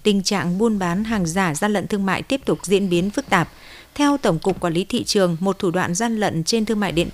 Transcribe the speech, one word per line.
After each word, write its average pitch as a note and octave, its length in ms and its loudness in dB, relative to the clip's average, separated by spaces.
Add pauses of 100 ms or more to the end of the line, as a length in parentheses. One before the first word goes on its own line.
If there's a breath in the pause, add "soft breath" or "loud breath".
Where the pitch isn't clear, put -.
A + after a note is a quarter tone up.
tình G3+ 200 2
trạng F3 360 0
buôn A3 200 2
bán F#3 260 -2
hàng G#3+ 220 -2
giả, E3+ 280 0
gian G#3 180 0
lận G3 140 0
thương G3 200 -2
mại F#3 160 -2
tiếp C4+ 220 -2
tục D#3+ 180 0
diễn F#3+ 280 2
biến F3 200 2
phức - 200 -4
tạp. F3 180 2 (460 loud breath)
Theo C#4+ 220 4
Tổng G3 220 0
cục F#3 220 -2
Quản E3+ 120 0
lý F3+ 120 0
Thị A3+ 200 -2
trường, F3+ 360 2
một F#3+ 180 0
thủ F#3+ 120 0
đoạn F3 240 -2
gian A3+ 220 0
lận E3 280 0
trên A3+ 200 0
thương G#3+ 160 0
mại F#3 120 -2
điện E3 220 0